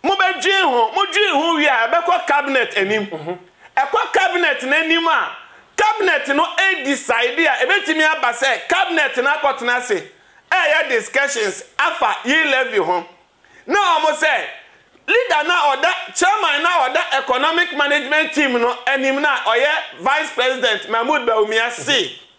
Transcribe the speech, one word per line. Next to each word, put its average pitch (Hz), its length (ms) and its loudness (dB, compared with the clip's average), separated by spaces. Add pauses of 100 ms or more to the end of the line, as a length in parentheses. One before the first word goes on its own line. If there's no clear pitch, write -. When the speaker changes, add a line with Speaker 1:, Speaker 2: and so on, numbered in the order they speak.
Speaker 1:
mobɛdwen 381 600 2
ho, 330 320 2
modwen 392 380 0
ho 320 220 2
wie 302 120 2
a, 233 220 2
ɛbɛkɔ 339 380 0
cabinet 277 500 0
anim. 202 300 0
Speaker 2:
Mhm. 165 300 -8 (400)
Speaker 1:
Ɛkɔ 277 360 0
cabinet 349 480 2
n'anim 320 460 0
a, 233 300 0 (400)
cabinet 403 580 0
no 311 100 2 (140)
e 370 240 0
decide 254 560 0
a, 262 260 2
ebetumi 311 380 0
aba 311 300 2
sɛ, 247 340 -2
cabinet 330 500 0
no 254 140 0
akɔtena 254 460 0
ase, 214 260 -2 (480)
ɛyɛ 311 380 2
discussions 240 720 -2 (160)
afa 214 460 0
yi 302 180 2
levy 262 340 0
ho. 175 280 0 (600)
Na 403 140 0 (200)
ɔmo 311 160 2
sɛ, 294 300 0 (640)
leader 349 400 2
na 302 280 2
ɔda, 339 400 -4
chairman 349 480 2
na 339 60 2 (200)
ɔda 302 120 0 (180)
economic 302 580 0
management 294 560 0
team 262 280 2
no 240 240 0
anim 269 360 0
na 285 240 0
ɔyɛ 269 540 0
vice 294 320 -2
president 233 580 -2
Mahmoud 247 380 0
Bawumia 220 440 0
se 240 480 -2 (200)